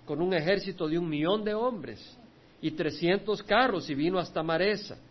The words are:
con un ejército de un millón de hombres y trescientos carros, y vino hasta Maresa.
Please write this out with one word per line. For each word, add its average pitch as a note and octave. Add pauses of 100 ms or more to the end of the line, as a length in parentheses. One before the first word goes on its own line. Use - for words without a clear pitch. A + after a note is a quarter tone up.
con D3
un F#3
ejército F3+
de E3
un F3
millón E3
de G#3
hombres G#3+ (420)
y D#3
trescientos F3
carros, G#3
y D3+
vino E3+
hasta E3
Maresa. F3+ (120)